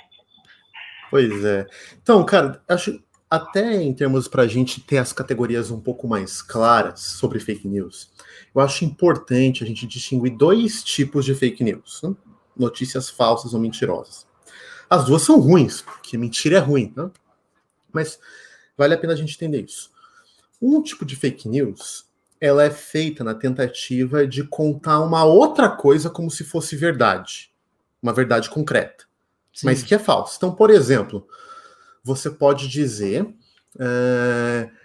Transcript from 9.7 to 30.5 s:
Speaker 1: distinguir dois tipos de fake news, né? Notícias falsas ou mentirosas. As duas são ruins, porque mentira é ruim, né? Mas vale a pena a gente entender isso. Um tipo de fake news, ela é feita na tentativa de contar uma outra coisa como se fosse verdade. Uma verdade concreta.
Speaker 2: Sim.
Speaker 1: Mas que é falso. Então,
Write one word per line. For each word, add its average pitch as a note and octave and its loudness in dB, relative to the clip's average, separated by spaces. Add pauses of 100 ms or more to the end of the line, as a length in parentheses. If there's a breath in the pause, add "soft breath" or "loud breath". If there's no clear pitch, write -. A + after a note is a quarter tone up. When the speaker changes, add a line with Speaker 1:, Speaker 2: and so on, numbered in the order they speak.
Speaker 1:
distinguir B2 -6
dois G#3 2
tipos C#3 -2
de C3+ 0
fake C3 -2
news, - -6
né? F#3 -6 (420)
Notícias B2+ -4
falsas A#2 0
ou A2+ -2
mentirosas. A2 -6 (640 loud breath)
As E3 4
duas D3+ 4
são D4+ 8
ruins, C#3 4
porque - -14
mentira A#2+ 0
é - 6
ruim, C3+ 0
né? F3+ -10 (800)
Mas D#3 -6 (560 soft breath)
vale C#3+ 4
a D#3+ 0
pena E3 -4
a - 0
gente D3 -8
entender D3+ -6
isso. - -16 (680 soft breath)
Um D4 2
tipo - -10
de C3+ -10
fake C3 -6
news, A#2+ -6 (340)
ela C#3+ 4
é D3+ 4
feita D#3 -6
na A2 -6
tentativa B2+ -2
de C3+ -6
contar D3+ 0
uma D#3+ 2
outra G#3 6
coisa D#3+ 4
como E3 -8
se D#3 -10
fosse D#3+ -6
verdade. A#2+ -2 (500)
Uma - -2
verdade A#2+ 0
concreta. - -4 (480)
Speaker 2:
Sim. - -10
Speaker 1:
Mas B2+ 0
que - 2
é G#3 4
falso. - -2
Então, F#3 -4